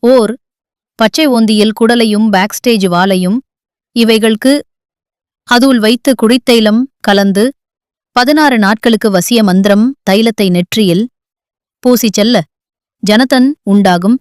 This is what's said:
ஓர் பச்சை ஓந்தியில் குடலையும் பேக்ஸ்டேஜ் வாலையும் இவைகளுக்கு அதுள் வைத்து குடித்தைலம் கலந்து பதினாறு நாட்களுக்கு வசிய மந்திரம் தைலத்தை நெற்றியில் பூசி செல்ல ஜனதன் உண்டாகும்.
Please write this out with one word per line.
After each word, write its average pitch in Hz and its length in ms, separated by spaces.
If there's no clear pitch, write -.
ஓர் 220 180
பச்சை 294 360
ஓந்தியில் 214 440
குடலையும் 226 560
பேக்ஸ்டேஜ் 202 600
வாலையும் 190 440
இவைகளுக்கு 226 520
அதுள் 247 380
வைத்து 247 300
குடித்தைலம் 226 680
கலந்து 196 360
பதினாறு 285 480
நாட்களுக்கு 220 520
வசிய 202 320
மந்திரம் 202 360
தைலத்தை 214 480
நெற்றியில் 180 480
பூசி 247 340
செல்ல 214 240
ஜனதன் 254 440
உண்டாகும். 196 500